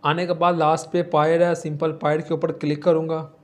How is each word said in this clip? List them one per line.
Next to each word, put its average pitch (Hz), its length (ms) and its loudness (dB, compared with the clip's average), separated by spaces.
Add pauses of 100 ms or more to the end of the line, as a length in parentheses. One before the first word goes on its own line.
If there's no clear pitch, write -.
आने 170 240 0
के 180 60 -2
बाद 170 240 2
लास्ट 160 340 0
पे 175 120 0
पायर 165 400 2
है, 175 120 2
सिंपल 156 380 -4
पायर 151 280 -2
के 165 120 -4
ऊपर 160 200 -2
क्लिक 147 300 -4
करूँगा। 160 460 0 (140)